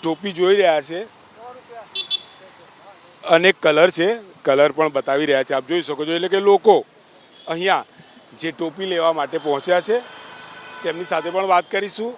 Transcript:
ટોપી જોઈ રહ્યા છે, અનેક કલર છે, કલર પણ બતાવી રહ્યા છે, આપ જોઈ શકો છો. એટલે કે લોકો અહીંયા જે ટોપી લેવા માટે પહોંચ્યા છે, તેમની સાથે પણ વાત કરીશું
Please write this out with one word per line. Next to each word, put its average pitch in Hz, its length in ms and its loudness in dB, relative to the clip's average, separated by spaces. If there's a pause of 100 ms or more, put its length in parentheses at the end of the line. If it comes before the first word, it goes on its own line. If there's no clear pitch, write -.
ટોપી 165 280 -4
જોઈ 180 240 2
રહ્યા 170 260 4
છે, 170 260 -10 (2250)
અનેક 180 380 4
કલર 160 300 4
છે, 196 280 0 (240)
કલર 143 280 4
પણ 156 180 0
બતાવી 139 360 -2
રહ્યા 135 180 2
છે, 143 100 -6
આપ 135 140 -4
જોઈ 170 140 -2
શકો 147 240 -6
છો. 156 60 -6
એટલે 175 180 -4
કે 190 100 0
લોકો 196 460 4 (640)
અહીંયા 165 380 0 (520)
જે 160 140 -8
ટોપી 170 340 -8
લેવા 165 280 0
માટે 151 240 -4
પહોંચ્યા 151 440 0
છે, 220 200 -2 (840)
તેમની 170 200 -6
સાથે 165 280 -4
પણ 190 160 -2
વાત 180 240 2
કરીશું 208 460 -6